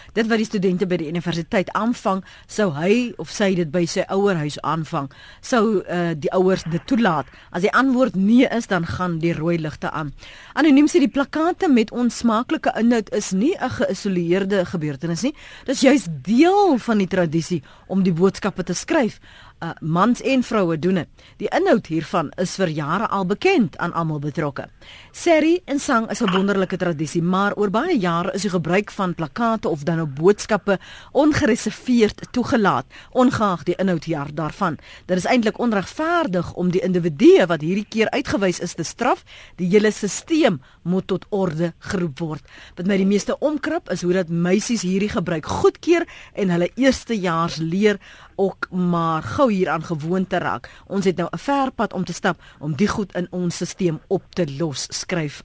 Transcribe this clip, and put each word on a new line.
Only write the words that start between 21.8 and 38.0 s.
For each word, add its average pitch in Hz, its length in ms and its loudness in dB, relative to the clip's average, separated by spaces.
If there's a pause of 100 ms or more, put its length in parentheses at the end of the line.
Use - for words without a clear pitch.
hiervan 156 500 -4
is - 200 -4
vir 190 120 0
jare 160 400 -4
al 196 180 -2
bekend 214 520 0
aan 170 140 -4
almal 156 260 -4
betrokke. 147 460 -6 (480)
Serrie 330 540 2
en 285 120 -2
sang 226 320 0
is 208 100 -4
'n 202 120 0
wonderlike 190 440 0
tradisie, 165 460 -2
maar 185 320 0
oor 208 160 0
baie 294 280 0
jare 175 360 -2
is 190 80 -4
die 208 80 -2
gebruik 180 400 0
van 180 240 -4
plakkate 220 540 -2
of 147 160 -4
dan 165 120 -2
nou 165 100 -2
boodskappe 185 720 2 (540)
ongereserveerd 233 1000 0
toegelaat, 202 520 2 (260)
ongeag 220 540 2
die 175 160 -2
inhoud 180 240 0
hier 147 300 -4
daarvan. 156 420 -4 (320)
Dit 180 140 2
is 190 40 -2
eintlik 226 320 2
onregverdig 233 960 -2
om 180 160 -2
die 170 140 0
individue 180 640 6
wat 160 160 -2
hierdie 196 240 -2
keer 214 240 0